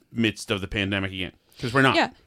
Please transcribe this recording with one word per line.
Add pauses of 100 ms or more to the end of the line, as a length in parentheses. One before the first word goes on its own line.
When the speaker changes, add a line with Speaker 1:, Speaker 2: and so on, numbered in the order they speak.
(120)
Speaker 1:
midst
of
the
pandemic
again. (280)
'Cause
we're
not.
Speaker 2:
Yeah, (160)